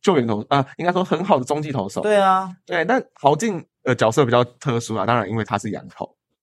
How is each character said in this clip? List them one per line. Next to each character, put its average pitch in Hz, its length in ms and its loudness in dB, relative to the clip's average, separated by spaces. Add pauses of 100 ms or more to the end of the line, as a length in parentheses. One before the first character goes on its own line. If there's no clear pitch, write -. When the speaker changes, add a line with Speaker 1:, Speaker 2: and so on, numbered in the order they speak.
Speaker 1:
救 190 140 4
援 120 100 2
投-， 107 140 -2 (100)
啊， 139 160 2 (120)
应 160 60 -6
该 175 80 2
说 185 120 0
很 170 180 -2
好 196 160 2
的 127 60 -4
中 151 180 -4
继 151 80 -6
投 110 180 -4
手。 - 120 -6
Speaker 2:
对 208 160 0
啊。 190 340 2 (160)
Speaker 1:
对， 170 180 -2
但 240 160 0 (140)
郝 147 220 2
进 190 280 -4 (200)
的 127 100 0
角 113 160 4
色 143 140 4
比 117 80 2
较 123 100 4
特 120 380 -4
殊 110 160 -6
啊， 101 100 -2
当 120 100 2
然 101 140 -2
因 110 60 -4
为 107 80 -2
他 107 120 -2
是 104 140 -6
洋 - 200 -10
投。 - 220 -12 (300)